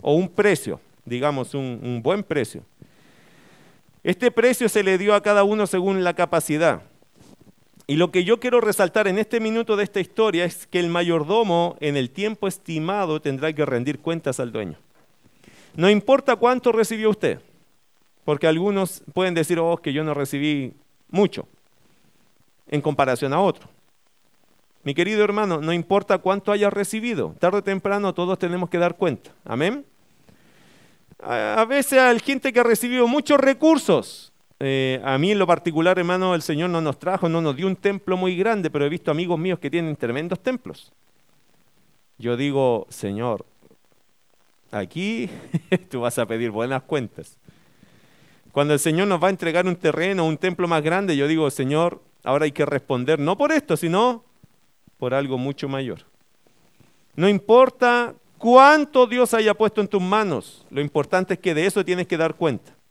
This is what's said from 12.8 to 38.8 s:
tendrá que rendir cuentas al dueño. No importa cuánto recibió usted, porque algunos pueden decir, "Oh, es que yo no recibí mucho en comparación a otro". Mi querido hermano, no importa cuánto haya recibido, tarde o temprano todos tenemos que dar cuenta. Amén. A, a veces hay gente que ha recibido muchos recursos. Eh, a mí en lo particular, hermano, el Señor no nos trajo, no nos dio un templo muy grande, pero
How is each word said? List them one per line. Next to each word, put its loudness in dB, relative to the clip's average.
tendrá -4
que 0
rendir -4
cuentas -4
al -6
dueño. -8
No 4
importa 4
cuánto 2
recibió 0
usted, -2
porque 0
algunos 0
pueden 0
decir, 0
"Oh, 0
es -6
que -6
yo -2
no -4
recibí -4
mucho 0
en -2
comparación -2
a 0
otro". -4
Mi -6
querido 0
hermano, 0
no -2
importa 0
cuánto -2
haya 2
recibido, -4
tarde 2
o -2
temprano -2
todos -2
tenemos -4
que -2
dar 0
cuenta. -4
Amén. -4
A, -2
a 4
veces 2
hay 4
gente -4
que 4
ha 4
recibido 2
muchos 2
recursos. 2
Eh, -2
a 0
mí 2
en 0
lo 2
particular, 2
hermano, 0
el -4
Señor -2
no -2
nos -4
trajo, -2
no 0
nos -2
dio -6
un -2
templo -2
muy -2
grande, 0
pero -2